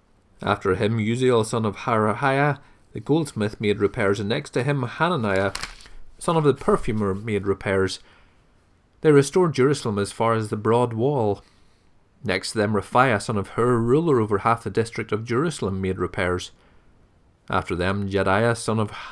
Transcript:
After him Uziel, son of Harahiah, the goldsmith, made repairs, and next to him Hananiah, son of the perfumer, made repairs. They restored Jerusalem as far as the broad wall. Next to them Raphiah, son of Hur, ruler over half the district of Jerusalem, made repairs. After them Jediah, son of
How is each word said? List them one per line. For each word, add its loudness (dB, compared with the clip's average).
After 0
him 0
Uziel, 2
son -2
of -4
Harahiah, 0
the -10
goldsmith, -2
made 0
repairs, 2
and -4
next -4
to 0
him -2
Hananiah, 0
son 0
of 2
the 4
perfumer, 0
made -4
repairs. 0
They 6
restored 4
Jerusalem 2
as -2
far 0
as -2
the -6
broad 2
wall. 0
Next -2
to -6
them 2
Raphiah, 2
son -4
of -4
Hur, 2
ruler 2
over 0
half 0
the -6
district -4
of -2
Jerusalem, -2
made -2
repairs. -2
After -2
them -2
Jediah, 2
son -2
of -2